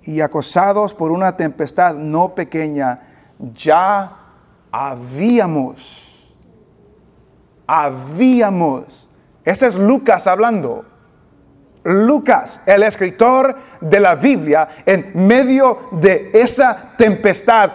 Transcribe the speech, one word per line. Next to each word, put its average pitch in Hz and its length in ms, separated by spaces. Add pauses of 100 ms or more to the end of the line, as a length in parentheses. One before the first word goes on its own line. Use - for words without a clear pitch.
"Y 156 180
acosados 196 720
por 160 180
una 185 240
tempestad 160 600
no 160 400
pequeña, 147 720 (320)
ya 180 760 (540)
habíamos, 139 1600 (1300)
habíamos". 156 1400 (360)
Ese 196 240
es 208 80
Lucas 202 520
hablando. 185 580 (1000)
Lucas, 220 840
el 202 160
escritor 247 720 (240)
de 156 200
la 185 140
Biblia, 156 540 (180)
en 185 260 (140)
medio 262 640
de 175 420
esa 240 640
tempestad, 214 800